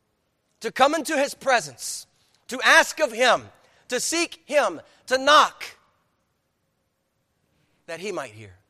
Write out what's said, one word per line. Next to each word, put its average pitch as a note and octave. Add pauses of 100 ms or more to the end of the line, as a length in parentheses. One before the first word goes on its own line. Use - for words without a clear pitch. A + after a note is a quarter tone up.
(640)
to A3
come C#4+
into D#4
His C4+
presence, G3+ (400)
to B3+
ask D4
of C#4+
Him, A3 (440)
to B3
seek -
Him, A3 (260)
to B3
knock, C4+ (2000)
that E3
He G#3
might C#3+
hear. G#2 (140)